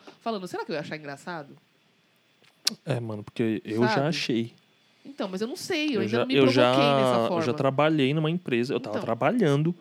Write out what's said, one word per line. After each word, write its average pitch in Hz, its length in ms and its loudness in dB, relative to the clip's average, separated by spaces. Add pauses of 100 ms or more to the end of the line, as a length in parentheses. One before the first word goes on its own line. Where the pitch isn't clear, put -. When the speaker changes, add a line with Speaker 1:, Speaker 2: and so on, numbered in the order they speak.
(200)
Speaker 1:
falando, 202 260 -6
será 392 160 -8
que - 100 -10
eu - 20 -4
ia 147 60 -4
achar 156 180 -10
engraçado? 143 580 -12 (1300)
Speaker 2:
É, 123 160 0
mano, 110 240 -8
porque 110 400 -2
eu 107 160 -2
já 165 80 4
Speaker 1:
Sabe? 190 200 2
Speaker 2:
achei. 117 440 -2 (540)
Speaker 1:
Então, 277 200 -8
mas 185 140 -6
eu 226 80 -4
não 339 80 -10
sei, 311 320 -4
eu 285 60 -2
Speaker 2:
Eu 202 80 0
Speaker 1:
ainda 104 100 -2
Speaker 2:
já, 120 60 0
Speaker 1:
não 120 80 2
me 254 80 0
Speaker 2:
eu 143 100 6
Speaker 1:
provoquei 127 180 6
Speaker 2:
já, 123 80 6 (260)
Speaker 1:
nessa 127 200 4
Speaker 2:
eu 117 60 2
já 113 60 0
Speaker 1:
forma. 160 260 0
Speaker 2:
trabalhei 143 580 2
numa 156 180 0
empresa, 127 440 -2
eu 120 60 0
tava 107 180 -6
Speaker 1:
Então. 190 80 -6
Speaker 2:
trabalhando 156 760 2